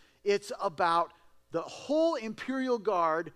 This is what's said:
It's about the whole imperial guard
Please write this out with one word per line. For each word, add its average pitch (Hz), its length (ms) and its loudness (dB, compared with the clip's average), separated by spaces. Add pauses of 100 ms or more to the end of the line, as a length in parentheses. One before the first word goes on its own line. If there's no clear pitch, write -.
(240)
It's 202 360 0
about 170 540 0 (380)
the 165 100 -4
whole 311 540 0
imperial 247 640 -2
guard 170 560 0